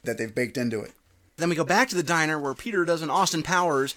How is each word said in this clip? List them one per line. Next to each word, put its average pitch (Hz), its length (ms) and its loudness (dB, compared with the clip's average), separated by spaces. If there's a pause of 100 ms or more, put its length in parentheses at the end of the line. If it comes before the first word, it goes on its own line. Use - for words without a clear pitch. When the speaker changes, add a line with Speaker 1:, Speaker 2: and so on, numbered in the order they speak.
Speaker 1:
that 117 140 -4
they've 113 160 -6
baked 123 220 -2
into 117 240 -2
it. 107 120 -10 (460)
Speaker 2:
Then 170 100 0
we 175 80 0
go 160 80 2
back 208 240 2
to 196 80 -4
the 175 60 0
diner 156 360 0
where 139 160 -4
Peter 202 300 -2
does 165 180 0
an 156 80 -4
Austin 165 320 2
Powers 160 540 2